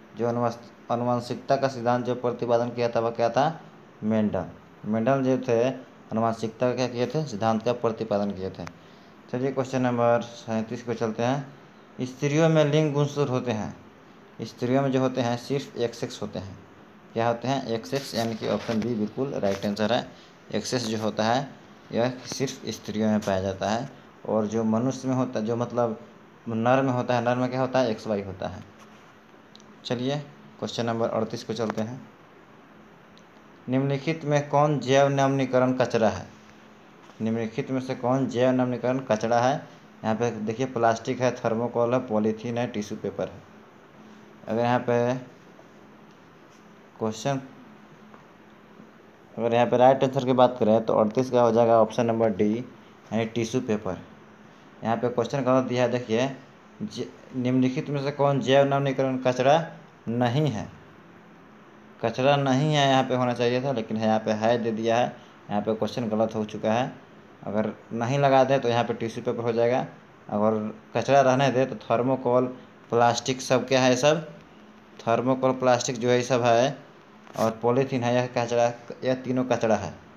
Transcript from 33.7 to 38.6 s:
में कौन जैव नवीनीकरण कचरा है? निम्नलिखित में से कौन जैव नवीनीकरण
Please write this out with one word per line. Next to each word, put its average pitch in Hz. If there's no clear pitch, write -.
में 147
कौन 147
जैव 135
नवीनीकरण 135
कचरा 117
है? 95
निम्नलिखित 113
में 131
से 127
कौन 123
जैव 120
नवीनीकरण 123